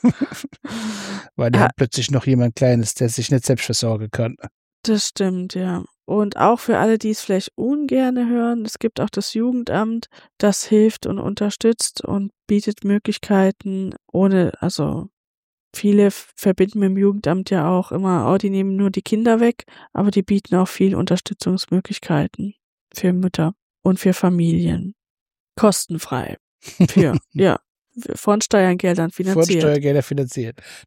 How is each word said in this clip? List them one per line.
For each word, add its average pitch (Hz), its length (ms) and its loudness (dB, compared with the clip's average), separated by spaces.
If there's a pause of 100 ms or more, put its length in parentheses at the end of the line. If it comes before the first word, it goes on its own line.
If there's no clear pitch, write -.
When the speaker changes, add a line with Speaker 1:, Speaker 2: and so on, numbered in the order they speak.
Speaker 1:
<laughs> - 1300 -6
Weil 120 180 0
ihr 117 60 6
Speaker 2:
Ja. - 60 8
Speaker 1:
habt - 100 -2
plötzlich 131 340 -2
noch 131 160 0
jemand 123 300 2
Kleines, 120 380 2
der 123 160 -2
sich 117 200 -4
nicht 131 140 2
selbst - 220 0
versorgen 110 440 -2
kann. - 260 -4 (480)
Speaker 2:
Das 214 240 0
stimmt, 185 460 -4
ja. 180 300 -4 (220)
Und 208 300 0
auch 202 240 2
für - 180 0
alle, 220 200 2
die 214 120 -2
es 214 100 -4
vielleicht - 360 -4
ungerne 254 720 0
hören, 233 360 -2
es - 140 -10
gibt - 220 -4
auch 208 100 -2
das - 240 -6
Jugendamt, 233 720 -2 (320)
das 208 260 2
hilft 214 420 2
und 196 120 -4
unterstützt - 840 -2
und 202 260 -4 (160)
bietet 208 380 -2
Möglichkeiten 196 1120 0 (160)
ohne, 185 500 2
also 151 480 -4 (680)
viele 202 320 4
f-, - 300 -4
verbinden 196 420 0
mit 196 120 2
dem 190 60 0
Jugendamt 196 540 0
ja 170 180 0
auch 185 240 0
immer, 175 400 0
oh, 196 60 2
die 196 120 -2
nehmen 190 260 0
nur 196 140 2
die 190 120 -4
Kinder 226 380 2
weg, 240 240 0 (280)
aber 202 200 2
die 196 100 2
bieten 196 320 -2
auch 185 140 2
viel 196 260 0
Unterstützungsmöglichkeiten - 1600 -4 (400)
für 180 180 0
Mütter 180 420 0 (280)
und 190 160 2
für 185 160 2
Familien. 175 800 0 (640)
Kostenfrei. - 800 -2 (520)
Für, 175 280 4 (100)
Speaker 1:
<laughs> - 60 -20
Speaker 2:
ja, 180 260 2 (560)
von 208 260 0
Steuergeldern 180 720 2
Speaker 1:
Von - 140 -6
Speaker 2:
finanziert. 170 380 2
Speaker 1:
Steuergeldern 143 400 2
finanziert. 127 560 -6 (280)